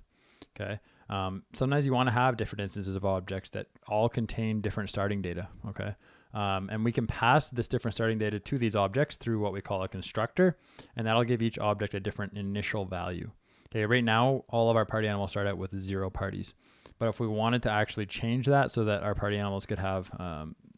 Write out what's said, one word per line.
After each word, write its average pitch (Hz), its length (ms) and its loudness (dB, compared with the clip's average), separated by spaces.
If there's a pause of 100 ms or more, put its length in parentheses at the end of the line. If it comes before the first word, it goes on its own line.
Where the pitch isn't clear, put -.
(560)
Okay. 101 240 -6 (300)
Um, 95 340 -4 (100)
sometimes 139 320 2
you 131 80 2
wanna 123 180 4
have 123 260 2
different 104 240 -4
instances 98 340 -4
of 95 80 -2
objects 95 480 -2
that 101 160 -8 (200)
all 107 200 2
contain 110 540 -2
different 101 280 -2
starting 101 320 -2
data. 87 260 -6 (200)
Okay. 101 280 -6 (380)
Um, 98 360 -2
and 110 140 -2
we 117 80 2
can 117 160 0
pass 131 420 4
this 117 180 -4
different 117 280 -2
starting 113 220 2
data 107 220 0
to 139 180 -2
these 113 180 0
objects 104 400 2
through 113 240 -2
what 101 140 0
we 98 80 -6
call 95 220 -2
a 92 40 -4
constructor, 113 680 2 (380)
and 113 120 -2
that'll 113 160 6
give 117 180 2
each 113 160 2
object 104 360 0
a 101 60 -4
different 98 380 -6
initial 101 480 -2
value. 90 460 -6 (360)
Okay, 107 180 0
right 120 180 4
now, 120 460 4
all 117 200 4
of 113 60 4
our 107 100 6
party 110 220 0
animals 101 240 -2
start 101 160 0
out 98 100 0
with 95 220 -6
zero 95 300 -2
parties. 98 440 -6 (460)
But 117 80 2
if 110 140 -2
we 113 60 2
wanted 110 360 2
to 110 80 2
actually 107 340 0
change 117 420 0
that 139 220 6
so 113 140 2
that 104 180 2
our 104 140 0
party 104 220 0
animals 98 280 -2
could 101 140 -4
have, 95 400 -2
um, 78 360 -8 (220)